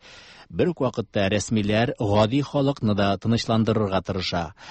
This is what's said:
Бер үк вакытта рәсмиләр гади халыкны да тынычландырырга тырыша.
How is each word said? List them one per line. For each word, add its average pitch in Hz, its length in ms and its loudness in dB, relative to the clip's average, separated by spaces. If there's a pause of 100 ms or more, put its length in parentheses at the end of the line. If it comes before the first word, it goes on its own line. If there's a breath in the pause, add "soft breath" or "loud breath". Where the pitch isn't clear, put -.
(500 loud breath)
Бер 135 240 0
үк - 100 -4
вакытта 107 480 -2
рәсмиләр 107 680 0
гади 107 440 2
халыкны 135 520 0
да 98 220 2
тынычландырырга 110 880 0
тырыша. 90 480 -4 (180 loud breath)